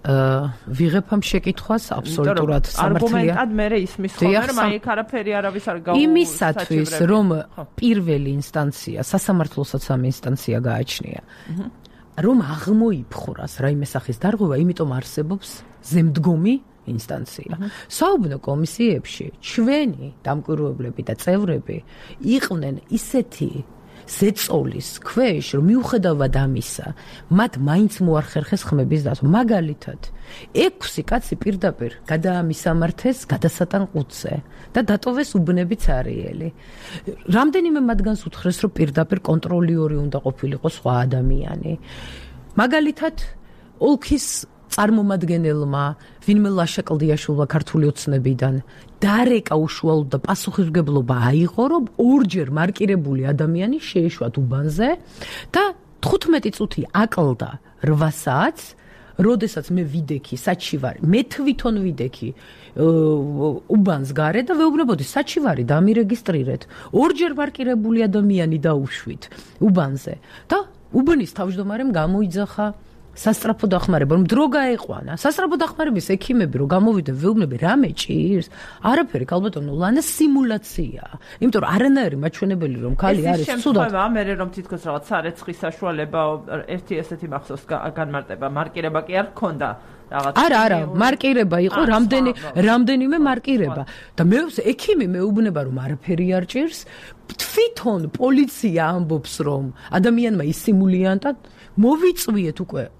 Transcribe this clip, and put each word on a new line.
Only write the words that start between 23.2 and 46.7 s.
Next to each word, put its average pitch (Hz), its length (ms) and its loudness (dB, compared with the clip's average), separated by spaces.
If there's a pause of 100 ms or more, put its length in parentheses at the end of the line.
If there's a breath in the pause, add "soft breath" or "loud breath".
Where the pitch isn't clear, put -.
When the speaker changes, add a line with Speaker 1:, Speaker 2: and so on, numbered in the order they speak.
Speaker 1:
ზეწოლის 160 880 -2 (100)
ქვეშ, 202 540 0
რომ, 139 120 2
მიუხედავად 180 720 2
ამისა, 135 500 -2 (400 loud breath)
მათ 208 280 4
მაინც 160 460 2
მოახერხეს 160 640 0
ხმების 143 360 2
დათვა. 139 240 -2
მაგალითად, 180 760 0 (500 loud breath)
ექვსი - 540 0
კაცი - 320 -2
პირდაპირ 180 560 -2 (100)
გადაამისამართეს 165 1200 0
გადასატან 185 640 -2
ყუთზე - 460 -6 (340 loud breath)
და - 140 0
დატოვეს 247 500 0
უბნები 180 440 2
ცარიელი. 127 720 -2 (760 loud breath)
რამდენიმე 294 560 2
მათგანს 214 480 0
უთხრეს, - 320 -2
რომ 214 100 0
პირდაპირ 160 500 0
კონტროლიორი 165 760 0
უნდა 143 240 -2
ყოფილიყო 135 480 -4
სხვა 123 320 -2
ადამიანი. 127 720 0 (800 loud breath)
მაგალითად, 302 640 0 (600 soft breath)
ოლქის - 500 0 (420)
წარმომადგენელმა, 170 1160 2 (340 loud breath)
ვინმე 208 320 4
ლაშა 180 320 0